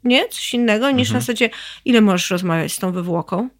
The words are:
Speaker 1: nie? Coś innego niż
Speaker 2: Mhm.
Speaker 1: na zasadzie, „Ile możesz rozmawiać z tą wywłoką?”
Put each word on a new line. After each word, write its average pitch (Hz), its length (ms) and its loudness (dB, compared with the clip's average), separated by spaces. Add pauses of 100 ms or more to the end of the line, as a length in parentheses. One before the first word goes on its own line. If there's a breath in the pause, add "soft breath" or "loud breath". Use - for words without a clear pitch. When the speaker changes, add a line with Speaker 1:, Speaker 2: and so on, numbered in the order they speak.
Speaker 1:
nie? 262 260 2
Coś - 240 -8
innego 240 380 2
niż 254 160 2
Speaker 2:
Mhm. - 60 -2
Speaker 1:
na 247 60 0
zasadzie, 240 300 0 (360 loud breath)
„Ile 233 160 6
możesz 190 300 2
rozmawiać 170 420 -2
z - 60 -8
tą 185 120 -2
wywłoką?” 180 580 -4 (100)